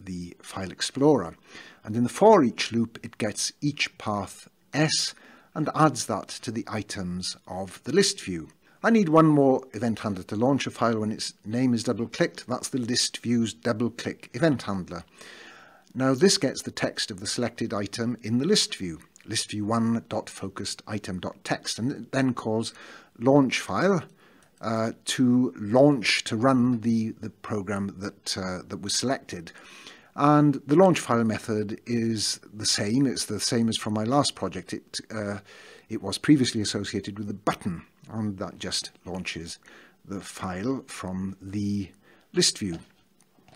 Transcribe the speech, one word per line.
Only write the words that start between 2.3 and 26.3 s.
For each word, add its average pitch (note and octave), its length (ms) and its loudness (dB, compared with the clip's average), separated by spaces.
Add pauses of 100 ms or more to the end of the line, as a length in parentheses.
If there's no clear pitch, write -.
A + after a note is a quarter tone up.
each - 260 -2
loop, A2+ 320 -2
it - 160 -12
gets - 420 -4
each - 380 -4
path G#2 480 -6 (260)
S - 440 0 (400)
and D3+ 180 -2
adds C3+ 320 2
that G2+ 220 -4
to - 240 -8
the A2 160 -6
items F#2 680 -6 (120)
of F#2+ 340 -10
the B2 80 -8
list F#3+ 300 4
view. - 300 -8 (300)
I G3+ 100 2
need G#3+ 180 6
one D#3 180 8
more C#3 380 6 (100)
event A2+ 240 -2
handler F#2+ 240 -4
to G#2 140 -8
launch B2+ 320 2
a - 20 -6
file A2+ 300 0
when G#2+ 100 -2
its - 240 -8 (100)
name A#2+ 300 0
is A2 80 0
double-clicked. A#2 640 -4
That's B2 220 -6
the C3+ 100 -4
list A#2 460 -2
view's A#2 280 2
double-click - 840 -4
event C#3 280 2
handler. F2 400 -6 (920)
Now C3+ 200 2
this F3 240 6
gets - 240 -2
the - 80 -10
text - 400 -4
of F#2+ 80 -10
the G2+ 80 -10
selected A2+ 480 -4
item A2+ 480 -4
in A2+ 160 0
the C#3 80 0
list - 300 2
view. E2+ 240 -8 (240)
list - 260 -6
view G#2 140 -4
one A2+ 440 0
dot G#2+ 200 -6
focused - 580 -10
item G2+ 340 -8
dot - 240 -10
text, - 340 -6
and A#2+ 140 -2
it - 200 -14
then C3+ 220 0
calls A2 400 -2 (440)
launch C3+ 420 4
file, D#3 420 0 (580)
uh, A2+ 320 -2 (120)
to B2+ 520 4
launch, B2 680 4
to A#2+ 120 -4